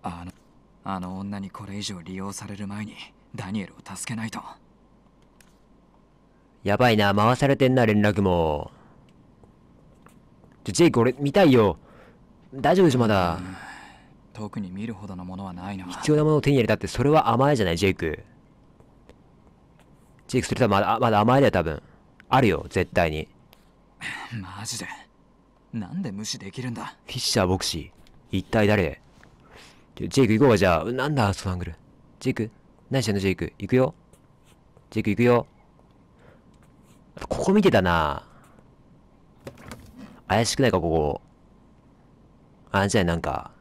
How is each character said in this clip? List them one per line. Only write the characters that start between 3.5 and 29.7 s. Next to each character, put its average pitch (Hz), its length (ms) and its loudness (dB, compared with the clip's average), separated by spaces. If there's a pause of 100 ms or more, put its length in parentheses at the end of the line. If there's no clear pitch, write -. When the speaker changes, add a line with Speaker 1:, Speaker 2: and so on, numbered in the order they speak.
Speaker 1:
ニ 107 100 -6
エ 92 60 -10
ル - 80 -20
を - 200 -18
助 - 180 -10
け 107 40 -8
な 113 80 -8
い 110 60 -10
と。 - 100 -12 (2250)
Speaker 2:
や 101 140 2
ば 123 120 4
い 110 80 4
な、 101 160 4
回 110 220 4
さ 139 120 0
れ 139 80 4
て 131 120 2
ん 127 80 2
な、 123 100 4
連 104 160 4
絡 101 220 2
も。 82 480 0 (1900)
ち - 60 -8
ょ、 98 40 -6
ジ 165 120 4
ェ - 20 6
イ - 40 4
ク、 123 80 2
俺 120 200 2
見 143 120 -2
た 202 120 4
い 143 100 8
よ。 107 240 4 (760)
大 139 220 2
丈 190 80 6
夫 175 40 8
で 151 40 6
し 123 40 0
ょ、 127 40 2
ま 117 80 4
だ。 90 280 2
Speaker 1:
う 87 40 -8
ん。 92 160 -12 (800)
特 107 260 -10
に 92 120 -8
見 98 160 -10
る 113 80 -10
ほ 98 100 -18
ど 95 100 -12
の 90 80 -12
も 92 140 -12
の 98 80 -10
は 92 80 -12
な 90 180 -10
い 98 60 -10
な。 92 80 -12
Speaker 2:
必 90 260 -2
要 151 60 4
な 151 60 2
も 156 80 2
の 151 60 4
を 135 40 0
手 - 80 0
に 143 80 4
入 120 60 4
れ 107 40 0
た 110 60 2
っ 101 60 0
て、 98 80 -8
そ - 160 -4
れ 139 80 2
は 156 180 4
甘 127 220 4
え 147 40 4
じ 110 60 0
ゃ 95 40 2
な 85 80 0
い、 85 40 -2
ジ 98 80 0
ェ 95 40 6
イ 92 60 0
ク。 78 280 -6 (2000)
ジ 131 100 -2
ェ - 20 2
イ - 20 -2
ク、 - 60 -6
そ - 80 -2
れ - 40 -8
多 123 80 4
分 101 40 2
ま 98 100 4
だ、 101 140 0
あ、 113 40 -4
ま 120 120 2
だ 104 80 4
甘 120 180 4
え 139 40 4
だ 131 60 6
よ、 101 40 4
多 90 120 2
分。 78 180 -6 (480)
あ 131 120 4
る 123 60 4
よ、 78 220 0
絶 90 240 -2
対 85 180 2
に。 78 160 -6 (640)
Speaker 1:
<laughs> - 520 -14
マ 95 240 -14
ジ - 140 -8
で。 87 80 -10 (840)
な 107 160 -8
ん 170 140 -8
で 139 100 -8
無 101 140 -10
視 104 140 -8
で 98 120 -14
き 131 100 -12
る 123 100 -6
ん - 20 -8
だ？ - 220 -12 (100)
Speaker 2:
フ - 80 -18
ィ - 20 -10
ッ 123 40 -6
シ - 200 -2
ャ 95 60 2
ー - 20 -2
牧 92 180 -2
師。 - 260 -8 (400)
一 95 120 -4
体 110 220 0
誰？ 101 360 0 (960)